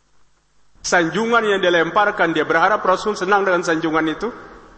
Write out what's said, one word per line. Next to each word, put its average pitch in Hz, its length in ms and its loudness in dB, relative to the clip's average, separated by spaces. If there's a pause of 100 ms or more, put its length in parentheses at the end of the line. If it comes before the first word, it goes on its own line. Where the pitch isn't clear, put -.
(840)
Sanjungan 190 640 0
yang 196 160 0
dilemparkan, 175 720 2
dia 151 80 0
berharap 165 400 0
Rasul 190 320 0
senang 196 320 0
dengan 175 160 0
sanjungan 160 480 -2
itu, 156 160 -6 (520)